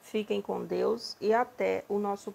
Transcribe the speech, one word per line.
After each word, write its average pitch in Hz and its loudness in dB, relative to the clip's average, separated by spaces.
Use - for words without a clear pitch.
Fiquem 208 -2
com 180 -4
Deus 180 0
e 208 4
até 208 2
o 202 0
nosso 202 -2